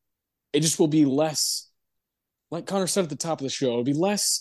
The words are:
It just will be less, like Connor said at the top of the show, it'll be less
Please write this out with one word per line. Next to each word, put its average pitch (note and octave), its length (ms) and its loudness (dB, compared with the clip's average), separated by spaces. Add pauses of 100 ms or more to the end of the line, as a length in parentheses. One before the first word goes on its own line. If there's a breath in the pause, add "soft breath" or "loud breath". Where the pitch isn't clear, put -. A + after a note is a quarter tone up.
(520)
It D3 80 2
just D#3+ 180 0
will E3 100 4
be D3+ 160 4
less, C#3+ 640 -2 (840)
like E3 160 -8
Connor F#3+ 200 0
said F#3+ 180 0
at D3 60 -6
the D3 60 -8
top D#3+ 240 -4
of C3+ 40 -6
the B2+ 60 -4
show, - 180 0
it'll A#2+ 160 0
be C#3+ 80 0
less F#3+ 480 0